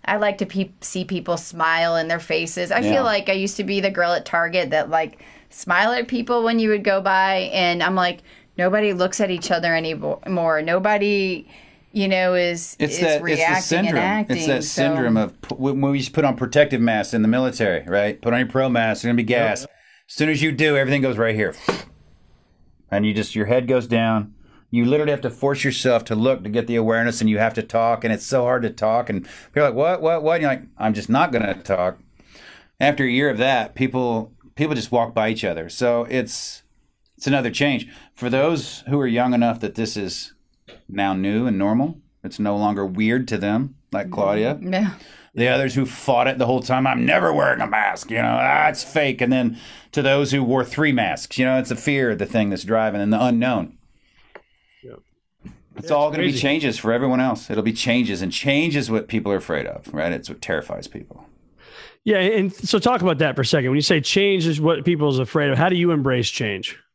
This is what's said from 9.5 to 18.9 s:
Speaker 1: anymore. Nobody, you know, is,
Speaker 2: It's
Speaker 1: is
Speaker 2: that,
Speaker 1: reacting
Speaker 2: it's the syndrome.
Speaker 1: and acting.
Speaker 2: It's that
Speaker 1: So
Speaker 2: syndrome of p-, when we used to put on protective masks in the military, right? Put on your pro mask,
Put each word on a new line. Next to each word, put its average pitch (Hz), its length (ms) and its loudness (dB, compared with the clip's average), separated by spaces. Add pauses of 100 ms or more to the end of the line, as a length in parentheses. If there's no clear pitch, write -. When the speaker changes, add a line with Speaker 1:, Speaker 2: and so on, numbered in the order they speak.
Speaker 1:
anymore. 160 840 -2
Nobody, 196 880 0 (460)
you 202 160 0
know, 185 240 2
is, 175 460 -2
Speaker 2:
It's 143 160 -2
Speaker 1:
is 170 60 -2
Speaker 2:
that, 156 220 2
Speaker 1:
reacting 165 320 2
Speaker 2:
it's 185 60 0
the 180 140 -6
syndrome. 170 220 2
Speaker 1:
and 190 220 0
acting. 202 180 -2
Speaker 2:
It's 170 100 -2
that 131 160 0
Speaker 1:
So - 40 -6 (160)
Speaker 2:
syndrome 127 340 2
of 107 240 -2
p-, - 140 -10
when 135 260 -2
we 139 160 2
used 131 120 -4
to - 40 -14
put 143 120 2
on 127 100 2
protective 131 460 2
masks 110 320 2
in 113 80 2
the 107 60 4
military, 113 600 2
right? 101 340 0
Put 117 120 0
on 123 60 2
your 123 100 0
pro 135 200 2
mask, 113 320 0